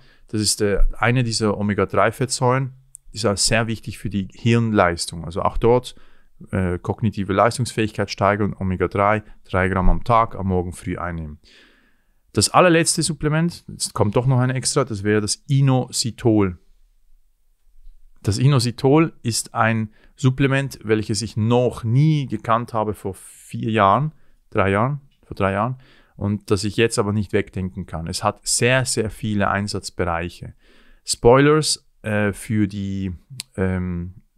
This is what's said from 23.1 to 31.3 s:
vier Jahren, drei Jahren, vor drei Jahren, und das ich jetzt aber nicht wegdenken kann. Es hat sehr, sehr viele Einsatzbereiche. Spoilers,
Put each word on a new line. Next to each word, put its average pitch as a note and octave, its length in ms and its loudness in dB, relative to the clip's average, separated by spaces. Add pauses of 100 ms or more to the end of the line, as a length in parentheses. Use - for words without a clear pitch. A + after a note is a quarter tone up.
vier - 580 -10
Jahren, A2 400 4 (380)
drei G2 220 0
Jahren, B2+ 280 0 (240)
vor - 120 -16
drei F#2+ 180 0
Jahren, A#2+ 240 -2 (400)
und G2+ 340 -4
das G2+ 140 0
ich G2+ 100 -6
jetzt A2+ 240 2
aber G#2 140 0
nicht G#2 180 -4
wegdenken F#2 540 -4
kann. E2 220 -10
Es F2+ 160 -6
hat G#2 220 -4
sehr, B2+ 380 0
sehr A2 260 -4
viele G#2 400 -2
Einsatzbereiche. F2 1040 -6 (520)
Spoilers, C#3+ 800 4 (140)